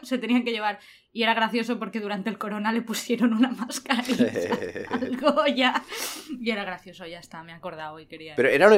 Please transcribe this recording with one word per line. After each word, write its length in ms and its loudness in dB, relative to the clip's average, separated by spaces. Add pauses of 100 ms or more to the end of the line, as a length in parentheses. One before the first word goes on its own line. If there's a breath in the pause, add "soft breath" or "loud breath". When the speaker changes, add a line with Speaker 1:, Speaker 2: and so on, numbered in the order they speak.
Speaker 1:
se 140 -2
tenían 260 2
que 80 -2
llevar. 280 -2 (340 soft breath)
Y 100 -2
era 100 4
gracioso 460 0
porque 220 -6
durante 280 -4
el 80 -6
corona 360 -2
le 80 2
pusieron 520 0
una 160 4
mascarilla 800 0
Speaker 2:
<laughs> 640 -4
Speaker 1:
al 260 -4
Goya. 640 2 (560 loud breath)
Y 120 -2
era 140 -4
gracioso, 420 -12
ya 120 -14
está, 220 -16
me 120 -18
he 20 -14
acordado 440 -12
y 80 -20
quería 280 -16
Speaker 2:
Pero 140 4
era, 280 8